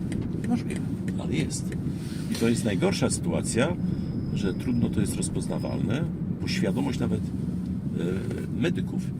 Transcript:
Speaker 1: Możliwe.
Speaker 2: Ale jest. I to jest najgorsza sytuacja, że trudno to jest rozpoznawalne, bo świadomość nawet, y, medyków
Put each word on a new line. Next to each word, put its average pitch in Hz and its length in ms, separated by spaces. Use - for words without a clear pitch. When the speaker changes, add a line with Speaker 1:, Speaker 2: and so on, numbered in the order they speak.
Speaker 1:
Możliwe. - 300
Speaker 2:
Ale - 100
jest. - 420
I - 40
to 113 140
jest 117 160
najgorsza 117 440
sytuacja, 131 640
że 95 200
trudno 120 360
to 107 120
jest 95 140
rozpoznawalne, 95 880
bo - 60
świadomość 123 520
nawet, 110 220
y, - 1400
medyków - 400